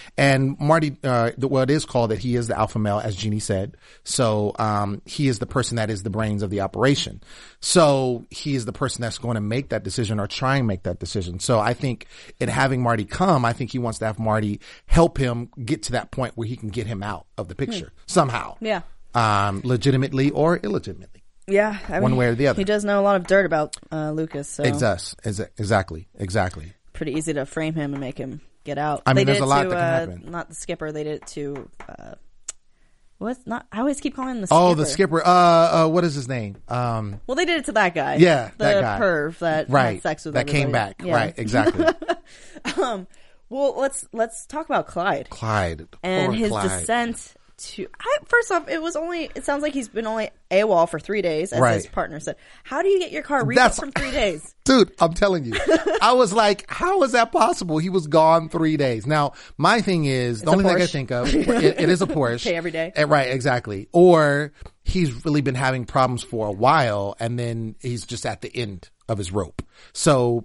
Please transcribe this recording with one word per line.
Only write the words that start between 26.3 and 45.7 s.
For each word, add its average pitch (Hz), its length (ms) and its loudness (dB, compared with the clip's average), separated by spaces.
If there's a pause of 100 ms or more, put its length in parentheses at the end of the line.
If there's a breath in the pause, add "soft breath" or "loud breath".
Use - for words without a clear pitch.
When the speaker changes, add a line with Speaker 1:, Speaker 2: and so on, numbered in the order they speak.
Speaker 2:
Pretty 156 200 -6
easy 160 200 -4
to 139 120 -4
frame 160 300 -6
him 143 180 -4
and 139 80 -8
make 127 160 -10
him 131 240 -10 (220)
get 143 160 -8
out. 147 260 -2
Speaker 1:
I 147 80 0
mean, 196 140 4
Speaker 2:
They 139 60 4
Speaker 1:
there's 139 40 2
Speaker 2:
did 143 60 0
Speaker 1:
a 135 40 0
lot 139 160 4
Speaker 2:
to, 185 60 -2
Speaker 1:
that 180 60 -2
can 165 340 0
Speaker 2:
uh, 180 80 -12
Speaker 1:
happen. - 140 -16
Speaker 2:
not 170 180 -8
the - 60 -18
skipper. 160 360 -8
They 151 120 -6
did 151 180 -6
it - 60 -20
to, 143 420 -10 (180)
uh, - 280 -18 (1040)
what's 247 280 -8
not, - 260 -8
I 202 80 -8
always 277 220 0
keep - 140 -6
calling 262 200 -6
him 220 60 -6
the 180 100 -6
Speaker 1:
Oh, 175 220 8
the 151 120 2
Speaker 2:
skipper. 165 340 0
Speaker 1:
skipper. 160 80 0
Uh, 170 580 6
uh, - 40 4
what 175 140 2
is 160 120 0
his 135 120 -6
name? 110 300 -6 (100)
Um, 117 600 -4
Speaker 2:
Well, 254 80 -2
they 339 100 2
did 330 140 0
it 262 60 -8
to - 80 -6
that 196 220 2
guy. 139 200 -2
Speaker 1:
Yeah, 151 420 0
Speaker 2:
The - 60 -6
Speaker 1:
that - 180 2
guy. 101 180 -2
Speaker 2:
perv 160 400 -2
that 156 280 -2
had 127 60 -4
Speaker 1:
Right. 120 280 2
Speaker 2:
sex - 240 -6
with 151 80 -10
Speaker 1:
That 123 140 0
came 143 160 0 (120)
Speaker 2:
everybody. 104 200 -2
Speaker 1:
back. - 100 -14
Speaker 2:
Yeah. 180 100 -2
Speaker 1:
Right, 113 220 0
exactly. 113 520 0
Speaker 2:
<laughs> 330 60 -2 (840 loud breath)
Um, 214 240 -4 (440 soft breath)
well, 269 280 -2
let's, 269 340 -4
let's 226 360 -4
talk 302 180 -8
about 202 220 -2
Clyde. 180 420 -4
Speaker 1:
Clyde. 90 580 -2 (140)